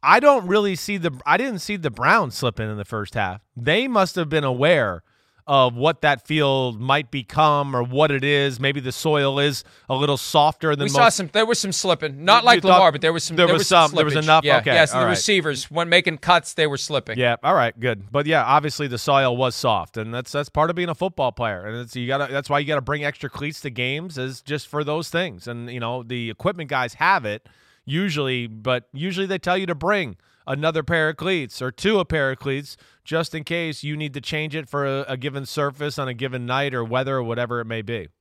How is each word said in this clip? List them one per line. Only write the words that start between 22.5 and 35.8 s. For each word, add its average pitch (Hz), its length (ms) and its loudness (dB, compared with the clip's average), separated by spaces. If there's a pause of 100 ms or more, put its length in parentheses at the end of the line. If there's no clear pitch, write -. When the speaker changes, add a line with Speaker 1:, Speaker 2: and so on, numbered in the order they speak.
Speaker 1:
you 147 60 -4
gotta 147 140 -2
bring 143 240 -6
extra 143 240 -6
cleats 147 320 -10
to 143 100 -10
games, 139 460 -6
is 131 240 -8
just 147 280 -8
for 147 140 -4
those 151 280 -4
things. 165 360 -6
And, 120 240 -10
you 123 100 -10
know, 120 220 -6
the 117 280 -8
equipment 170 400 -6
guys 127 240 -2
have 165 320 2
it 104 200 -6 (380)
usually, 139 600 -2
but 113 480 -4
usually 180 320 -4
they 185 120 -4
tell 180 200 -2
you 190 80 -4
to 175 80 -4
bring 160 420 -2 (300)
another 147 360 -2
pair 160 260 0
of 156 80 -4
cleats 165 460 -6
or 127 80 -4
two 208 280 0
a 180 60 0
pair 143 260 -2
of 131 80 -8
cleats 139 380 -8 (260)
just 160 320 -4
in 156 100 -8
case 165 380 -6
you 151 140 -6
need 151 160 -8
to 139 80 -10
change 151 340 -6
it 156 140 -8
for 143 180 -2
a, 135 220 -2
a 135 80 -6
given 135 300 -6
surface 143 520 -4